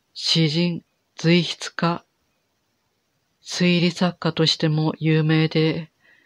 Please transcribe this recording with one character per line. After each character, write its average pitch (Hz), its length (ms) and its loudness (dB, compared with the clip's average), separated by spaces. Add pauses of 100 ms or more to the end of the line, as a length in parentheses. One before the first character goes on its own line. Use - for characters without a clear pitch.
(140)
詩 165 360 0
人、 170 320 -2 (340)
随 170 280 4
筆 - 320 -10
家。 170 280 -2 (1400)
推 175 400 0
理 175 120 2
作 175 260 -4
家 160 140 -4
と 160 140 0
し - 100 0
て 165 120 0
も 156 300 0
有 156 240 2
名 156 240 2
で、 160 460 -2 (340)